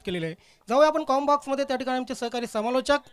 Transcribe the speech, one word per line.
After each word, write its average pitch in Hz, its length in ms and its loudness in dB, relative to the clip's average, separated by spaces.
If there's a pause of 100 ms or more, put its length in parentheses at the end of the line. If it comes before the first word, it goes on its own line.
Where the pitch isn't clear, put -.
केलेले 180 200 -4
आहे. 160 100 -6 (340)
जाऊया 277 180 6
आपण 311 160 0
कॉम 277 220 0
बॉक्समध्ये, 277 400 0
त्या 269 100 -4
ठिकाणी 254 220 -4
आमचे 254 180 -6
सहकारी 240 320 -6
समालोचक, 247 500 0 (160)